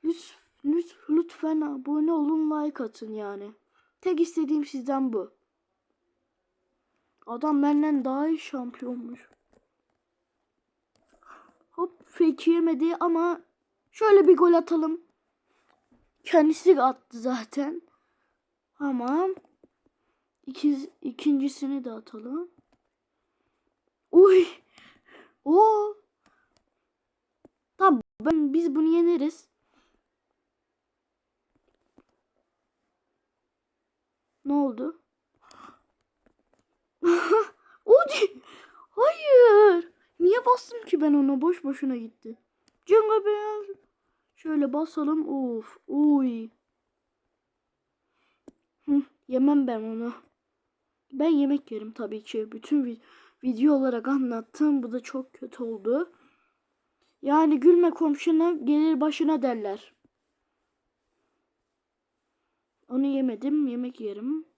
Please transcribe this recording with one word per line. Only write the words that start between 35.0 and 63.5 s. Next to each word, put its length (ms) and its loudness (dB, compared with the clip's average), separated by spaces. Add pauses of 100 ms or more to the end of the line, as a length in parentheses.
<laughs> 80 2 (760)
Udi. 540 2 (500)
Hayır. 1000 6 (280)
Niye 260 2
bastım 380 -2
ki 160 -2
ben 140 2
ona? 260 2
Boş 240 -2
boşuna 320 -6
gitti. 420 -16 (480)
Cenga 380 4
beyaz. 420 -6 (720)
Şöyle 360 -4
basalım. 560 -4
Of. 580 -8
Uy. 600 0 (2250)
Hı, 180 0 (260)
yemem 380 2
ben 140 -6
onu. 340 -8 (1000)
Ben 140 0
yemek 440 0
yerim 200 -12
tabii 300 -10
ki. 300 -10
Bütün 320 -2
vi-, 160 -10 (440)
video 300 2
olarak 340 -2
anlattım. 760 -2
Bu 100 -10
da 80 -6
çok 320 -12
kötü 300 -14
oldu. 500 -4 (1120)
Yani 380 2
gülme 300 6
komşuna, 600 0
gelir 480 0
başına 420 -2
derler. 520 -6 (3000)
Onu 180 -2
yemedim. 600 -2